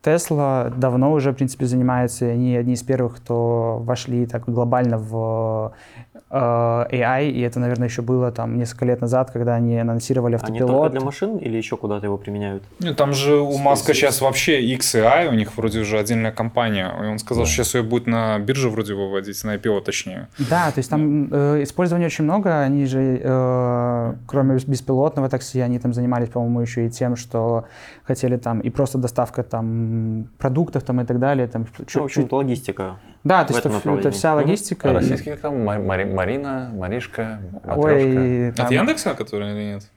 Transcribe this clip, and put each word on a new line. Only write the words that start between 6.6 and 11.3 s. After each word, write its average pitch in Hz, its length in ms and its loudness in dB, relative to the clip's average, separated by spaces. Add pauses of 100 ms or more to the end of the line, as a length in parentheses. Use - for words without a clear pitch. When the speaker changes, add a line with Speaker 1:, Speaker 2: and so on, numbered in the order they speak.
Speaker 1:
I, 131 400 2
и 123 100 -2
это, 120 180 -2
наверное, 123 280 0
еще 120 160 -4
было 123 280 2
там 117 260 -4
несколько 120 280 -4
лет 123 160 2
назад, 127 300 0
когда 120 240 0
они 117 260 2
анонсировали 117 540 0
Speaker 2:
Они 113 240 -4
только 131 40 2 (100)
Speaker 1:
автопилот. 143 180 4
Speaker 2:
для 131 100 -2
машин 185 360 -4